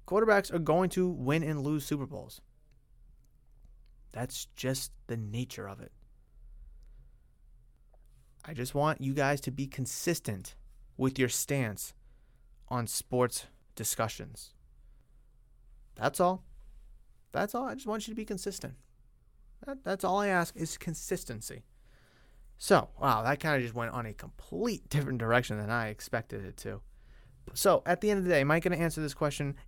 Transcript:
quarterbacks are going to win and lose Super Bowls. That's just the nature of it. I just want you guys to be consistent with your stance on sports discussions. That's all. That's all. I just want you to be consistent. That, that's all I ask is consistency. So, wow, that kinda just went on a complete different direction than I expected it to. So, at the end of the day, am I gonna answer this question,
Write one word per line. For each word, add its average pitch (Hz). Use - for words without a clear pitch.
quarterbacks 202
are 175
going 170
to 185
win 147
and 147
lose 147
Super 143
Bowls. -
That's -
just 131
the 117
nature 110
of 98
it. -
I 156
just 127
want 147
you 135
guys 139
to -
be 139
consistent -
with 131
your 127
stance 120
on 120
sports -
discussions. -
That's 131
all. 185
That's 208
all. 254
I -
just 269
want 214
you 226
to 214
be 214
consistent. 190
That, 277
that's 190
all 185
I 202
ask 180
is -
consistency. -
So, -
wow, 117
that 135
kinda 147
just 117
went 117
on 120
a 107
complete -
different 139
direction 113
than 104
I 117
expected 107
it 92
to. 104
So, -
at 175
the 208
end 202
of 185
the 180
day, 156
am 139
I 165
gonna 175
answer 156
this 147
question, 143